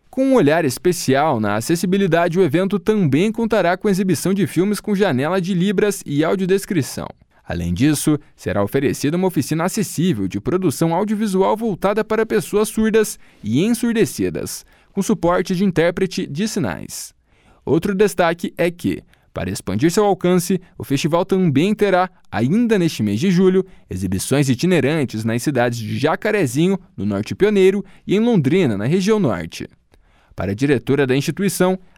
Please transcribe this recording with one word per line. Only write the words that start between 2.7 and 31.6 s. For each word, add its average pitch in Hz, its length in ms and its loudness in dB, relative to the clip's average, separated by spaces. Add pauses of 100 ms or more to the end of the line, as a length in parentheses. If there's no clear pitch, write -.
também 190 520 2
contará 208 460 0
com 220 100 -4
exibição 185 460 0
de 196 140 0
filmes 196 340 -2
com 208 140 -2
janela 170 440 0
de 185 140 -4
libras 196 540 0
e 143 160 0
audiodescrição. 190 840 -2 (400)
Além 87 240 -4
disso, 143 480 2 (160)
será 98 280 -2
oferecida 139 520 0
uma 185 120 0
oficina 160 380 -2
acessível 160 640 -2
de 101 140 -6
produção 165 500 0
audiovisual 202 640 0
voltada 208 480 -2
para 220 220 -2
pessoas 214 420 0
surdas 220 520 0 (240)
e 120 200 2
ensurdecidas, 214 1000 -2 (260)
com 196 120 -4
suporte 180 520 0
de 180 80 0
intérprete 180 640 0
de 156 220 -6
sinais. 90 680 -8 (500)
Outro 165 300 0
destaque 185 640 0
é 170 140 0
que, 101 320 -6 (280)
para 90 200 -6
expandir 107 400 -2
seu 214 120 2
alcance, 180 560 0 (160)
o - 80 -12
festival 160 400 -2
também 185 520 2
terá, 185 340 0 (220)
ainda 196 480 0
neste 160 240 0
mês 104 160 0
de 185 100 0
julho, 185 340 4 (240)
exibições 98 640 -2
itinerantes 147 720 0
nas 117 200 -2
cidades 123 340 0
de 107 220 -6
Jacarezinho, 175 800 0 (180)
no 98 80 -6
Norte 101 300 -2
Pioneiro, 196 500 4 (220)
e 175 80 0
em 208 40 2
Londrina, 170 560 2
na 101 100 -4
região 196 340 0
norte. 90 480 -4 (680)
Para 92 160 -4
a 101 40 -4
diretora 139 500 2
da 127 100 2
instituição, 185 640 0 (180)